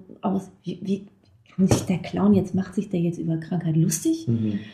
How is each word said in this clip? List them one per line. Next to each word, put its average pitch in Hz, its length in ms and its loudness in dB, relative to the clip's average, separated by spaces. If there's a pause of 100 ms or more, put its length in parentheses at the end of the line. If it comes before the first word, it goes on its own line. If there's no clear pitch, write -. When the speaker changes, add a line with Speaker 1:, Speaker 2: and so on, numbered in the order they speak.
(220)
Speaker 1:
aus, 190 280 -2 (120)
wie, - 200 -8
wie 196 240 -4 (500)
kann 185 120 4
sich - 140 4
der 175 160 0
Clown 190 360 2
jetzt, 185 200 2
macht 190 200 -2
sich - 160 -4
der 175 100 0
jetzt 170 180 0
über 165 200 -2
Krankheit 160 380 -2
lustig? 208 520 2
Speaker 2:
Mhm. 107 320 0 (140)